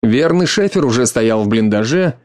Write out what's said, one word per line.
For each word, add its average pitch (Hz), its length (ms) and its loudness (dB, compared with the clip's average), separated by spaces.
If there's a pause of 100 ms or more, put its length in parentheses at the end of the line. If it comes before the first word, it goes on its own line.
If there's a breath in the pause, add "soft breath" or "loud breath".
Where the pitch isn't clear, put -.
Верный 160 440 2
Шефер 196 400 0
уже 120 200 0
стоял 113 380 0
в 104 40 -2
блиндаже, 113 760 0